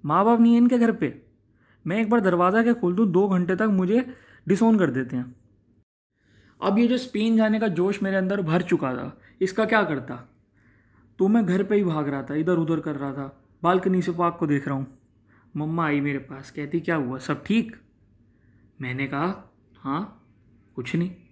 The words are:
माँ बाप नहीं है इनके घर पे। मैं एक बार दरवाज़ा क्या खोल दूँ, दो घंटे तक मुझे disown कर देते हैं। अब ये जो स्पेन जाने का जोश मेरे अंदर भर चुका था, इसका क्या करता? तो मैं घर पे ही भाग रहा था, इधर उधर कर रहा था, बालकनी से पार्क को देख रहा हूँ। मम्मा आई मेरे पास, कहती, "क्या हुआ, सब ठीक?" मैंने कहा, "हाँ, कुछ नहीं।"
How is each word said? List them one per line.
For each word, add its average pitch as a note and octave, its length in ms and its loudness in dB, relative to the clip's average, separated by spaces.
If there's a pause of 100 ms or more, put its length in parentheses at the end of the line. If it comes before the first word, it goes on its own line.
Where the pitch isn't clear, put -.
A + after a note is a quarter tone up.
माँ E3+ 200 2
बाप A#3 140 4
नहीं A#3 120 6
है A#3 60 6
इनके B3 200 4
घर A3+ 140 4
पे। D3+ 300 -4 (680)
मैं G3+ 140 -2
एक G#3+ 80 -2
बार A#3 100 4
दरवाज़ा F#3 440 4
क्या A#3+ 100 4
खोल F3+ 220 0
दूँ, G#3 160 2
दो F#3+ 160 4
घंटे F3+ 280 0
तक F#3 60 -4
मुझे G#3+ 520 0 (340)
disown A3 320 4
कर E3 100 2
देते B2+ 260 -4
हैं। B2+ 200 -6 (1300)
अब G3 140 2
ये A#3+ 100 4
जो B3 100 2
स्पेन A3+ 400 0
जाने A3 220 2
का A3 80 0
जोश F#3+ 360 0
मेरे G3 140 -2
अंदर F#3+ 240 -2
भर E3 200 0
चुका D3 320 0
था, C3 260 -10 (220)
इसका F#3+ 240 0
क्या A3 180 2
करता? C3 460 -6 (920)
तो F#3+ 80 2
मैं A3 180 4
घर F#3 180 0
पे G3+ 120 0
ही G3+ 80 4
भाग D#3 240 0
रहा C#3 160 -4
था, C3 120 -8
इधर E3 180 0
उधर E3 260 0
कर D3+ 160 -6
रहा C#3 180 -6
था, C#3 300 -12 (200)
बालकनी F#3 380 2
से F3+ 100 -4
पार्क E3+ 280 -2
को E3 80 -2
देख C#3+ 200 -2
रहा C#3 100 -4
हूँ। C3+ 100 -8 (680)
मम्मा D#3+ 280 -2
आई D3 160 0
मेरे C#3 180 -4
पास, C3 320 -16
कहती, D3 280 -6
"क्या E3 160 -2
हुआ, C3 220 -4
सब - 280 -6
ठीक?" A3+ 300 -2 (1080)
मैंने C3 260 -6
कहा, D#3 440 -6 (260)
"हाँ, D#3 520 -10 (460)
कुछ B2+ 200 -8
नहीं।" F3 200 -4 (160)